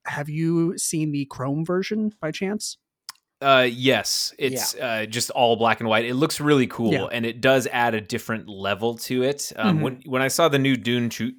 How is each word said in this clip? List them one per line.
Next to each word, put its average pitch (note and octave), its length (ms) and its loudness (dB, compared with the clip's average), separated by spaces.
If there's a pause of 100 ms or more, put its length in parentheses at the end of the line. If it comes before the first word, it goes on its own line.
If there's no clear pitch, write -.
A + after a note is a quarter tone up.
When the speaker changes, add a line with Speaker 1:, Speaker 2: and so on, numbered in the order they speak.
Speaker 1:
have D3 220 -8
you E3 500 0
seen D#3 360 -2
the C#3+ 120 -2
Chrome C#3 380 -4
version G#3 560 -2
by D#3 120 -6
chance? G3 460 -6 (640)
Speaker 2:
Uh, C3+ 300 6
yes, B2 680 0
it's, C3 380 -2
Speaker 3:
Yeah. C#3 100 -8
Speaker 2:
uh, A2 200 -2
just A2+ 240 -4
all A#2 260 4
black A2+ 240 4
and A#2 80 -4
white. A2 160 4
It A#2+ 120 -2
looks D3+ 260 0
really D3 260 4
cool, A#2 240 0
Speaker 1:
Yeah. B2 140 0
Speaker 2:
and A#2 200 -4
it A#2 140 -6
does C3 280 4
add A#2+ 280 0
a G#2+ 60 -2
different G#2+ 480 -8
level G2+ 460 -2
to B2+ 280 -2
it. C#3+ 320 -4
Um, F3+ 220 2
Speaker 1:
Mm-hmm. D3+ 60 -2
Speaker 2:
when, B2+ 220 -6
when C3 160 -2
I C3+ 60 2
saw E3 220 2
the C#3 100 2
new C3+ 160 2
Dune, A#2+ 340 0
chu-, A2+ 300 -6